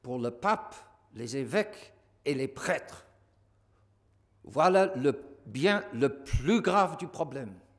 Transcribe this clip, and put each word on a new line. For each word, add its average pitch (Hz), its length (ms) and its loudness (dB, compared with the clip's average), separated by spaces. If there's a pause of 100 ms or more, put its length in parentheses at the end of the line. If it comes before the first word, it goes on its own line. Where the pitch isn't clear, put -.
Pour 123 160 -8
le 120 140 -2
pape, - 420 -2 (400)
les 117 220 -10
évêques 156 560 -4 (320)
et 143 100 0
les 135 140 -2
prêtres. - 580 -6 (1400)
Voilà 185 440 4 (100)
le 135 260 0 (240)
bien 151 460 0
le 127 160 2
plus 175 520 2
grave 180 360 2
du 170 100 -8
problème. 131 480 -8 (240)